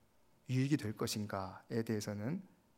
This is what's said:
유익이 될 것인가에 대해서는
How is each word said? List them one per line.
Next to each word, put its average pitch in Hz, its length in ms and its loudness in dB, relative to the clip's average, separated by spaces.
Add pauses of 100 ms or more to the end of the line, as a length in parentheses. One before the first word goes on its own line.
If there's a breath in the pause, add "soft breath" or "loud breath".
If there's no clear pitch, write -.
(500)
유익이 135 280 4
될 107 200 -2
것인가에 104 880 -2
대해서는 107 560 -2 (360)